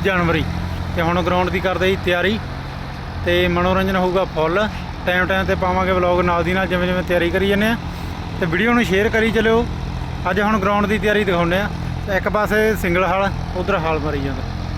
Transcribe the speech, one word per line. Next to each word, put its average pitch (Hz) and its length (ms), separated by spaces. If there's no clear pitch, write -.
ਜਨਵਰੀ। 170 400
ਤੇ 175 60
ਹੁਣ 175 200
ਗਰਾਊਂਡ 180 280
ਦੀ 185 100
ਕਰਦੇ 185 300
ਜੀ 196 140
ਤਿਆਰੀ 180 340
ਤੇ 180 240
ਮਨੋਰੰਜਨ 185 480
ਹੋਊਗਾ 185 280
ਫੁੱਲ। 160 420
ਟਾਈਮ 180 200
ਟਾਈਮ 190 200
'ਤੇ 190 80
ਪਾਵਾਂਗੇ 185 380
ਵਲੌਗ 180 280
ਨਾਲ 175 240
ਦੀ 175 80
ਨਾਲ, 190 140
ਜਿਵੇਂ 180 200
ਜਿਵੇਂ 180 160
ਤਿਆਰੀ 175 280
ਕਰੀ 190 180
ਜਾਂਦੇ 202 180
ਆ। 233 100
ਤੇ 190 60
ਵੀਡੀਓ 220 260
ਨੂੰ 240 120
ਸ਼ੇਅਰ 190 240
ਕਰੀ 220 220
ਚੱਲਿਓ। 226 340
ਅੱਜ 190 100
ਹੁਣ 214 180
ਗਰਾਊਂਡ 202 280
ਦੀ 208 120
ਤਿਆਰੀ 208 260
ਦਿਖਾਉਂਦੇ 175 340
ਆ। 202 100
ਇੱਕ 185 120
ਪਾਸੇ 214 480
ਸਿੰਗਲ 180 280
ਹਲ, 190 260
ਉੱਧਰ 180 220
ਹਲ 160 200
ਮਾਰੀ 147 220
ਜਾਂਦਾ 135 340